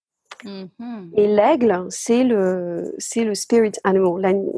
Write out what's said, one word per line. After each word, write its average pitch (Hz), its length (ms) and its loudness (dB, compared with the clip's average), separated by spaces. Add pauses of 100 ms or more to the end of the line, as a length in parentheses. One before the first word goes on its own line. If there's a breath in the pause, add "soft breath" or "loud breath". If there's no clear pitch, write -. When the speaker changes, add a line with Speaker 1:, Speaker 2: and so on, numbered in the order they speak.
(440)
Speaker 1:
Mhm. 196 720 -14
Speaker 2:
Et 208 100 4
l'aigle, 208 600 2
c'est 240 360 0
le, 185 760 0
c'est - 260 -2
le 214 100 -2
spirit 220 380 2 (120)
animal, 190 360 2
l'ani-, 196 380 0